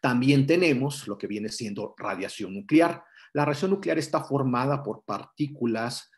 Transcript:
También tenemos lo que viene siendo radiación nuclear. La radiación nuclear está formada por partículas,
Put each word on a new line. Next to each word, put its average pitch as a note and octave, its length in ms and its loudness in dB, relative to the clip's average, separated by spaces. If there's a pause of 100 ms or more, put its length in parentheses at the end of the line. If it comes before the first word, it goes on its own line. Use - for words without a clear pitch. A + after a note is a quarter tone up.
También C3+ 460 4
tenemos D3 600 2
lo G2+ 80 -6
que G2+ 120 -10
viene G#2 200 -6
siendo G#2 480 -8
radiación F#2+ 580 -8
nuclear. D#3+ 480 2 (300)
La D3 120 0
radiación D3 280 0
nuclear E3 260 0
está D3+ 240 -2
formada C3+ 600 0
por G#2+ 220 -8
partículas, A#2+ 1120 -4